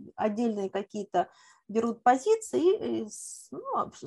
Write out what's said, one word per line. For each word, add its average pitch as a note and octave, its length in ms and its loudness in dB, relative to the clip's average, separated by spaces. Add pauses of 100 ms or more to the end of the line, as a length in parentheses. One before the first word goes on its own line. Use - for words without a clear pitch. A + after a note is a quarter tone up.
(160)
отдельные G#3 540 0
какие-то G3 580 -2 (400)
берут A3+ 360 0
позиции C#4+ 960 2
и, - 20 -6
и G#3+ 60 -10
с-, - 420 -16
ну, A#4 260 -6
об-, - 160 -4 (140)